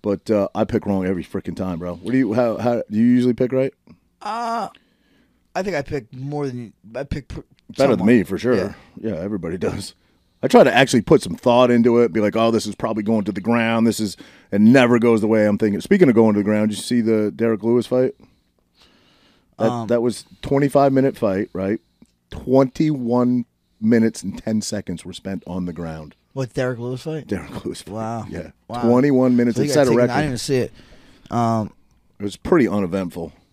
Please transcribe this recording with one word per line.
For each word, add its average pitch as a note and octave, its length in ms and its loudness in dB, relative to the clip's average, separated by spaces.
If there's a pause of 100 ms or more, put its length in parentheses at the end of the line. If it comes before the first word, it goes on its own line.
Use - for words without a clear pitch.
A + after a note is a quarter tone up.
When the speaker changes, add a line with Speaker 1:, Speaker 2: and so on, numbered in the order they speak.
Speaker 1:
but, G2+ 300 -4
uh, G2+ 240 0
I G#2+ 100 0
pick G#2+ 220 -2
wrong G2 180 -2
every F#2 200 -4
freaking F2+ 320 -10
time, F#2 240 -6
bro. F2 160 -8
What G2 160 -8
do C3 60 2
you, A2 160 0
how, A#2 240 0
how, A#2+ 300 -2
do G#2 100 -4
you A2+ 60 2
usually B2 300 2
pick B2 180 -2
right? C3 220 -2 (480)
Speaker 2:
Uh, A3+ 460 -8 (880)
I F#3 80 -4
think F#3+ 100 -6
I C#3+ 80 -2
pick C3 320 -10
more C#3+ 320 -8
than B2 200 -10
you, - 60 -20 (220)
I C3 80 -8
pick C#3+ 240 -8
pr-, - 140 -14 (360)
Speaker 1:
Better C3+ 200 2
than - 20 -2
Speaker 2:
somewhat. F2+ 160 0
Speaker 1:
me, G#2+ 80 4
for F#2 160 -6
sure. A#2+ 160 0
Speaker 2:
Yeah. G2 200 -4 (260)
Speaker 1:
Yeah, G#2+ 160 -6
everybody F2+ 420 -8
does. G2 360 -8 (480)
I - 60 2
try A3+ 160 8
to B2+ 100 2
actually B2 280 4
put B2+ 200 4
some F2 120 -8
thought B2 360 4
into A#2+ 300 4
it, A#2 140 2
be A2+ 60 0
like, G#2 140 0
"Oh, A2+ 160 2
this A2 160 0
is G#2 80 -8
probably A2 280 -4
going G#2+ 220 0
to G#2 80 -4
the F#2+ 100 -6
ground. A2+ 440 0
This A2+ 140 0
is," G2+ 160 -6 (340)
it G2+ 120 0
never A#2+ 360 6
goes A2+ 220 4
the G#2+ 60 -2
way G#2+ 200 4
I'm G#2 120 2
thinking. G2+ 240 0
Speaking F#3 260 4
of A#2 60 4
going A2 180 6
to G#2 80 2
the G2 40 -2
ground, G#2+ 260 0
did G#2 80 -8
you - 40 -12
see B2 200 -2
the G#2+ 280 0
Derek A2+ 320 -4
Lewis A#2 240 0
fight? B2+ 280 -2 (1500)
That, A2+ 100 2
Speaker 2:
Um, A#2 180 -6
Speaker 1:
that A#2 140 0
was A#2+ 220 -4 (180)
twenty-five C#3 500 2
minute C3+ 240 2
fight, G2+ 360 -2
right? F#2+ 260 -4 (520)
Twenty-one B2+ 1120 0 (360)
minutes A2+ 440 2
and G2 180 -8
ten A2 200 -2
seconds F#2+ 420 -10
were F2+ 80 -14
spent F#2+ 340 -10
on F2+ 200 -8
the F2 60 -8
ground. D#2+ 440 -12 (160)
Speaker 2:
What, C3 220 -8
Derek B2+ 240 -4
Lewis B2 240 -10
fight? D#3 260 -10
Speaker 1:
Derek - 360 -8
Lewis - 180 -10
fight. - 120 -16
Speaker 2:
Wow. A2 340 -8
Speaker 1:
Yeah. F2+ 220 -12 (180)
Speaker 2:
Wow. A#2+ 140 -8
Speaker 1:
Twenty-one B2+ 540 4
minutes. A#2+ 200 0
Speaker 2:
So - 60 0
Speaker 1:
It D3 40 0
Speaker 2:
you C#3+ 60 -4
Speaker 1:
set C#3+ 140 4
a B2 40 0
Speaker 2:
gotta - 0 -
take A2+ 40 4
it, A#2+ 80 4
Speaker 1:
record. A#2+ 100 0
Speaker 2:
I B2 40 -2
didn't D3 140 -2
even A#2+ 80 -6
see - 180 -2
it. A#2+ 160 -2 (580)
Um, A2+ 420 -2 (460)
Speaker 1:
It G2+ 60 -12
was G2+ 120 -8
pretty D#3 320 2
uneventful. F2+ 640 -4 (200)